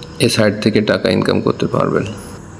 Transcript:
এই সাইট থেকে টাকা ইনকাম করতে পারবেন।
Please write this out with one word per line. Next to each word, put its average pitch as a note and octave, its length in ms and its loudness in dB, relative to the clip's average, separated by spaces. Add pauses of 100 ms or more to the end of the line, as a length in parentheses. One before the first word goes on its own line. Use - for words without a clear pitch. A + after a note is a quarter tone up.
(180)
এই A#2+ 100 2
সাইট G#2+ 340 2
থেকে G#2+ 180 2
টাকা G2 300 2
ইনকাম G2 300 2
করতে - 260 0
পারবেন। - 380 0 (560)